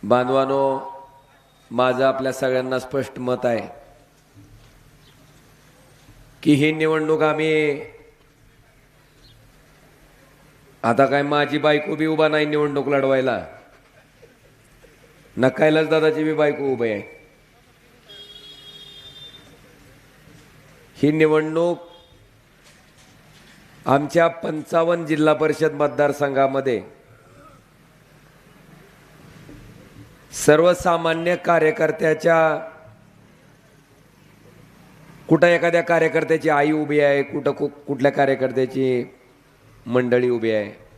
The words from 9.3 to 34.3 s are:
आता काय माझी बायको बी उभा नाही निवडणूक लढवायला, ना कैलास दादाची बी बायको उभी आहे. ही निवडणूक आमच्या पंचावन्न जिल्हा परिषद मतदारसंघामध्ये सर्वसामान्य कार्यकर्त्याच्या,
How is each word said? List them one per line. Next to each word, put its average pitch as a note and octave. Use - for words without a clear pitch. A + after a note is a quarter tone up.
आता A#2+
काय C#3
माझी C#3+
बायको D3+
बी D3+
उभा D#3
नाही D3+
निवडणूक D3
लढवायला, C3+
ना B2+
कैलास D#3
दादाची D#3
बी D#3
बायको C#3+
उभी A#2
आहे. G#2
ही D3
निवडणूक D#3
आमच्या D3
पंचावन्न E3
जिल्हा D3+
परिषद D3+
मतदारसंघामध्ये C3+
सर्वसामान्य E3
कार्यकर्त्याच्या, D#3+